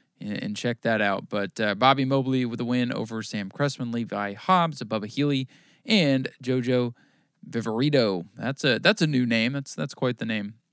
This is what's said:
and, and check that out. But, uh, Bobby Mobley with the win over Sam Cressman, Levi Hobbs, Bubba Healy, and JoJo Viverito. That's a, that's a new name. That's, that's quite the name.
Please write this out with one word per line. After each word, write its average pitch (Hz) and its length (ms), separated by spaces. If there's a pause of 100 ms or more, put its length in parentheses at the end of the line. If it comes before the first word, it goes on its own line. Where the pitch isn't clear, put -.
(200)
and, 104 220
and 101 140
check 120 260
that 113 180
out. 101 280
But, 101 300
uh, 104 160
Bobby 135 300
Mobley 131 400
with 117 140
the 120 60
win 123 280
over 110 300
Sam 104 280
Cressman, 135 420
Levi 101 420
Hobbs, 165 480
Bubba 110 240
Healy, 135 420 (360)
and 143 440 (140)
JoJo 123 520 (540)
Viverito. 113 800 (100)
That's 131 280
a, 120 160
that's 214 200
a 170 60
new 135 180
name. 117 280
That's, 139 220
that's 147 200
quite 123 240
the 113 80
name. 110 280 (180)